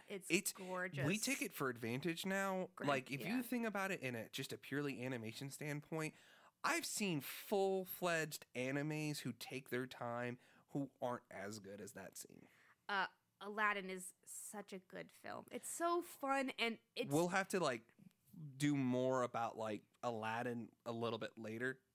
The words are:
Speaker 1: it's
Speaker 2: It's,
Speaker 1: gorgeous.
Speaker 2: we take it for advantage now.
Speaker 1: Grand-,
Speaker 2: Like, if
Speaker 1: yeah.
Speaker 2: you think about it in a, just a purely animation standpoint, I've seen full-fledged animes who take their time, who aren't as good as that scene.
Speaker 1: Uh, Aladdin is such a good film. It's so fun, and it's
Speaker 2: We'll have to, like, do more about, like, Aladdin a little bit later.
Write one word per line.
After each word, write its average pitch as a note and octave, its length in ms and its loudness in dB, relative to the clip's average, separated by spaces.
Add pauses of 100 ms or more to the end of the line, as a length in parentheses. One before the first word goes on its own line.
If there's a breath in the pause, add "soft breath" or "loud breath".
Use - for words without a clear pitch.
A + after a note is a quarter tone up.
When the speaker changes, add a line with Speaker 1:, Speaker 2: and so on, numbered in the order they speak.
Speaker 1:
it's G3 200 -8
Speaker 2:
It's, G3 220 4
Speaker 1:
gorgeous. F3+ 540 -2
Speaker 2:
we F#3 140 4
take - 240 0
it A#2 100 -4
for C3+ 160 0
advantage B2 560 -2
now. F#3+ 500 0
Speaker 1:
Grand-, - 140 0
Speaker 2:
Like, C3+ 220 2
if C3+ 100 -2
Speaker 1:
yeah. F#3 140 0
Speaker 2:
you B3+ 80 0
think A#3 240 0
about G3 240 0
it F3 100 -2
in B2+ 140 0
a, A2 160 -4
just - 200 -4
a A#2 60 -4
purely C3+ 480 -2
animation B2+ 460 -4
standpoint, D3+ 640 -4 (480 loud breath)
I've D#4+ 220 4
seen F3+ 360 2
full-fledged F#3 1200 0 (100)
animes D3 640 0
who B2 200 -2
take - 300 -8
their B2 160 0
time, A#2+ 540 -4 (300 loud breath)
who C#3 200 -2 (140)
aren't B2 260 0
as G2+ 300 -6
good G2 220 -10
as G2 100 -10
that - 260 -12
scene. - 300 -14 (420 soft breath)
Speaker 1:
Uh, G3 160 2 (360)
Aladdin G#3 500 2
is F#3 140 -6 (460)
such G#3 220 -8
a F#3+ 60 -8 (100)
good F3 180 -10 (160)
film. - 280 -8
It's - 180 -6
so E4+ 320 2 (180)
fun, C4+ 380 2
and A3+ 200 0 (180)
it's A3+ 160 -2
Speaker 2:
We'll E3 160 6
have F#3+ 220 2
to, F#3+ 100 2
like, C3 220 4 (760)
do D3 180 6
more B2+ 480 6
about, A#2 340 0
like, A2 240 -2 (220)
Aladdin A#2 640 -2 (160)
a A#2 60 -2
little A2+ 280 0
bit A2 180 -4
later. A2+ 400 -4 (180)